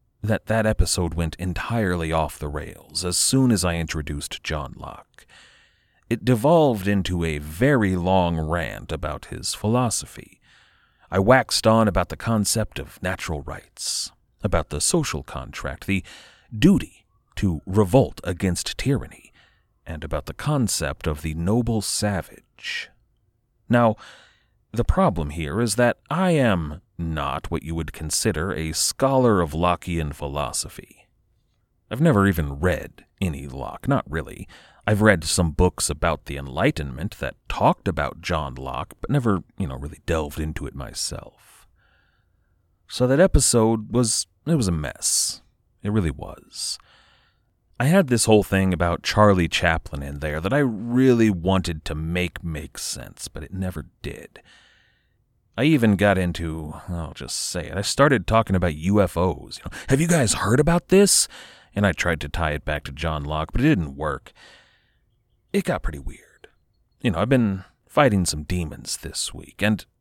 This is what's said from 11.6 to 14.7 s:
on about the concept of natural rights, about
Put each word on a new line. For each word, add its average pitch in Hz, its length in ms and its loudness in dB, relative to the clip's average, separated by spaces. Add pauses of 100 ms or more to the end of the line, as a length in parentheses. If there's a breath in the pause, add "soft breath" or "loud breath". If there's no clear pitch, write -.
on 110 220 6
about 90 220 0
the - 60 -10
concept 110 600 -2
of - 240 -12
natural 90 400 -6
rights, - 720 -10 (300)
about 87 280 0